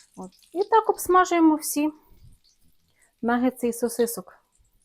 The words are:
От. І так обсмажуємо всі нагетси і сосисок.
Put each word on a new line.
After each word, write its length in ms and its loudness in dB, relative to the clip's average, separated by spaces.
От. 160 -16
І 120 -4
так 260 2
обсмажуємо 640 2
всі 340 -4
нагетси 460 -2
і 40 -2
сосисок. 680 -4